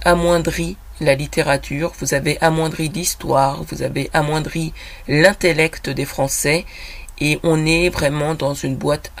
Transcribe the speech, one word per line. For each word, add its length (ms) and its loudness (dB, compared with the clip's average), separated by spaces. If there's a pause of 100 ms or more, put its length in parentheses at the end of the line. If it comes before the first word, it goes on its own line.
amoindri 720 2 (240)
la 140 4
littérature, 840 -2
vous 160 -2
avez 260 0
amoindri 480 2
l'histoire, 760 0
vous 180 -8
avez 300 -4
amoindri 600 0 (360)
l'intellect 840 4
des 140 -4
Français, 600 0 (560)
et 220 2
on 240 2
est 220 4
vraiment 460 0
dans 200 -2
une 220 -4
boîte 340 -2 (100)